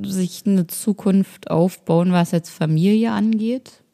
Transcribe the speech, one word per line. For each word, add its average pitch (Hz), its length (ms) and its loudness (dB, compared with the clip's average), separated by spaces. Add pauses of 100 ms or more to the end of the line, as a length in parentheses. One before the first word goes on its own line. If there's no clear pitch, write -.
sich 190 420 -4
eine 190 220 2
Zukunft - 840 -2
aufbauen, 170 640 0
was 170 200 2
jetzt 170 200 -2
Familie 196 600 0
angeht. 220 580 -2 (220)